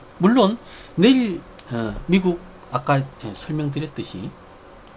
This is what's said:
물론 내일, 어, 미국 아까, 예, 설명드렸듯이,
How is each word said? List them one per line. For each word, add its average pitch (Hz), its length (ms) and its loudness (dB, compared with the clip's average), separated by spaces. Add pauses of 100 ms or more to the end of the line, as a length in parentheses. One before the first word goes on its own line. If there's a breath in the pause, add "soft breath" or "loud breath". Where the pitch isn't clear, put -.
(180)
물론 220 400 4 (380 loud breath)
내일, 220 460 2 (300)
어, 113 220 -4 (140)
미국 180 320 2 (320)
아까, - 260 0
예, 127 380 -8
설명드렸듯이, 151 960 -8 (680)